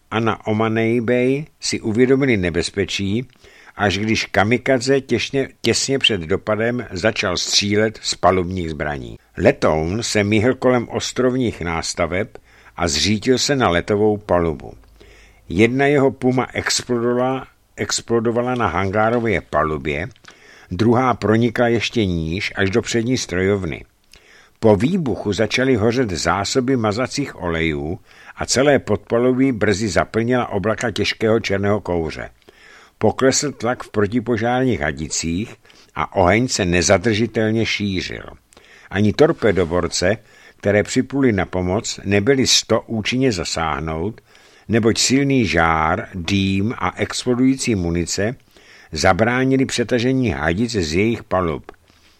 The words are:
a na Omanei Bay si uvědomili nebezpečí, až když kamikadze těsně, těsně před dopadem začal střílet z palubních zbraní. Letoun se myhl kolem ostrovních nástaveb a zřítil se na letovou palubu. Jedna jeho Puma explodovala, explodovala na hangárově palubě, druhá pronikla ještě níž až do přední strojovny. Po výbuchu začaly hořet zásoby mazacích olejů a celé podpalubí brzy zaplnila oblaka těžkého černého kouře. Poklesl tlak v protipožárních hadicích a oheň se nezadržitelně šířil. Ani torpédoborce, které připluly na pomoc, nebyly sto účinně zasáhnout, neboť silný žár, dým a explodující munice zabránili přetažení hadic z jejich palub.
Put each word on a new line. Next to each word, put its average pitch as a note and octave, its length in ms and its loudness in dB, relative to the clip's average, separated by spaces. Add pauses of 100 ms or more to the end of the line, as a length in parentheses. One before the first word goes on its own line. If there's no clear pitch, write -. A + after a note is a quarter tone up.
(120)
a G#2+ 80 0
na A2+ 280 -2
Omanei A2+ 540 0
Bay B2 440 0 (140)
si - 220 -6
uvědomili B2 560 2
nebezpečí, F#2+ 920 -2 (480)
až G2 220 0
když A2 280 0
kamikadze B2 760 2
těsně, B2 480 -2 (120)
těsně C3 380 0
před G#2+ 220 0
dopadem G#2+ 720 -2
začal G2 460 -2
střílet G#2 640 0
z - 140 -6
palubních F2+ 540 -2
zbraní. C#2+ 480 -8 (200)
Letoun F2+ 680 0
se G#2 200 0
myhl A2 320 2
kolem B2+ 340 0
ostrovních B2 720 -2
nástaveb E2+ 640 -4 (480)
a F2 120 -2
zřítil F#2 500 0
se C#3+ 180 0
na A#2 140 2
letovou G#2 480 2
palubu. E2 560 -2 (760)
Jedna A#2 360 4
jeho C#3 260 4
Puma B2+ 420 0
explodovala, B2 920 -2 (280)
explodovala A#2 800 -2
na A#2 120 0
hangárově G#2 720 0
palubě, D2+ 640 -2 (640)
druhá A#2 420 2
pronikla A2+ 540 2
ještě A#2 380 0
níž E2+ 500 -4
až G2 140 0
do A2 120 0
přední A#2+ 360 -2
strojovny. F#2 680 -2 (720)
Po A2 160 8
výbuchu A#2+ 580 -2
začaly B2+ 420 0
hořet A2+ 340 0
zásoby G2 680 0
mazacích A#2 640 -4
olejů E2 580 -2 (360)
a D#2 100 -6
celé C3+ 340 4
podpalubí B2 720 0
brzy G#2 380 0
zaplnila A2+ 580 0
oblaka G#2+ 440 -2
těžkého G#2+ 480 0
černého G2+ 420 0
kouře. D#2 480 -4 (680)
Poklesl C3 540 2
tlak A#2+ 320 -6
v - 60 -18
protipožárních A#2 920 0
hadicích D#2+ 760 -4 (400)
a B2 200 -4
oheň G2+ 320 4
se A2 180 -2
nezadržitelně A2 1000 2
šířil. F2 580 -4 (640)
Ani G2+ 240 2
torpédoborce, F2+ 1040 2 (400)
které G2+ 260 2
připluly C3 480 0
na F#2 140 0
pomoc, F#2 580 -4
nebyly G#2 440 2
sto - 340 2
účinně A#2 500 -2
zasáhnout, D#2+ 920 -4 (460)
neboť A2 300 2
silný C3+ 480 2
žár, E2 680 2
dým G2 640 0
a F#2 200 -4
explodující B2 800 0
munice F2 600 -2 (560)
zabránili A#2+ 760 2
přetažení B2 640 0
hadic E2+ 420 -2
z E2+ 220 -2
jejich G#2+ 300 0
palub. E2+ 480 -2 (480)